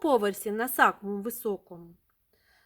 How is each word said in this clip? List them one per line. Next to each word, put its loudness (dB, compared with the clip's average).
поверсі, 2
на -4
самому 2
високому, -8